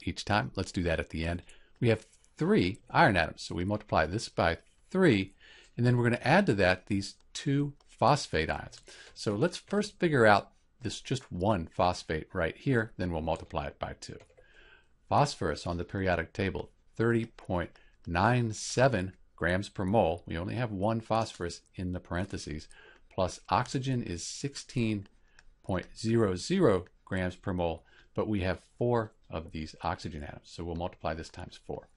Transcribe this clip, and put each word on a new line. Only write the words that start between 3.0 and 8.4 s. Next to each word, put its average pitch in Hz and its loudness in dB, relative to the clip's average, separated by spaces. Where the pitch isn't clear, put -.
atoms, - 0
so - -10
we 87 -2
multiply 101 0
this 92 -4
by 85 0
three, 139 4
and 120 0
then 123 4
we're 120 2
gonna 120 2
add 180 4
to 127 2
that 92 2
these 98 -4
two 143 -2
phosphate 113 2